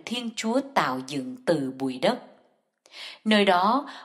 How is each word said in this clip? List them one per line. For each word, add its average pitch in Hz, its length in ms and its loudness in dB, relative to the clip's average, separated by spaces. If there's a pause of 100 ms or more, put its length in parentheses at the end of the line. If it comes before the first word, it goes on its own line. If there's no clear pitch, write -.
Thiên 233 300 -6
Chúa 233 260 0 (120)
tạo 139 340 0
dựng 127 280 -8 (100)
từ 139 320 0
bụi 131 240 -4
đất. - 180 2 (1080)
Nơi 214 200 4
đó, 202 440 4 (160)